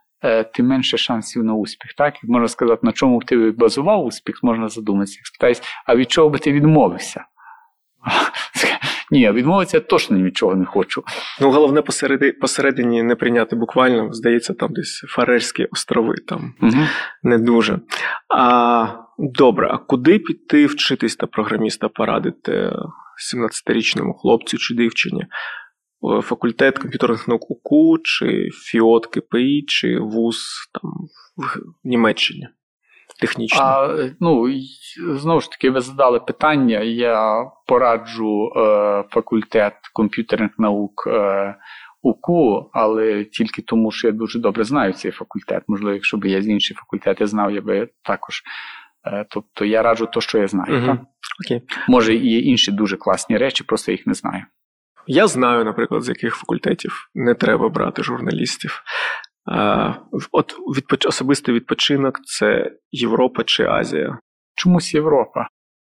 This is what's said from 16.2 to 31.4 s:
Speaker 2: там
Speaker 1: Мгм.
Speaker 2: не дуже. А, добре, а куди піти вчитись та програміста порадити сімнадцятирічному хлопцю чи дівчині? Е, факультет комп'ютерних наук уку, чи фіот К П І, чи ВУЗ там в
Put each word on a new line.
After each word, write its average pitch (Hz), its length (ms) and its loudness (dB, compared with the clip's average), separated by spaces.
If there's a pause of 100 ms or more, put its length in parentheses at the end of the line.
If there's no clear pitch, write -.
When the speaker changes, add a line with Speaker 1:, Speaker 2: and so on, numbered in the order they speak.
Speaker 2:
там - 320 -8
Speaker 1:
Мгм. 123 280 4 (360)
Speaker 2:
не 120 140 4
дуже. 113 420 4 (560)
А, 120 520 4 (300)
добре, 127 540 4
а - 60 -2
куди 143 420 2
піти - 460 2
вчитись - 500 -2
та 110 120 -6
програміста 107 640 -4
порадити 110 800 -2 (460)
сімнадцятирічному - 960 -4
хлопцю - 440 0
чи - 180 -6
дівчині? - 500 -2 (920)
Е, 107 40 0
факультет 123 580 0
комп'ютерних 113 480 -2
наук 117 240 -2
уку, 160 520 4
чи - 480 -2
фіот 113 540 2
К - 160 -6 (100)
П 120 100 0
І, 143 260 0
чи 120 320 -2
ВУЗ 113 440 -2 (300)
там - 180 -10 (460)
в 165 60 -10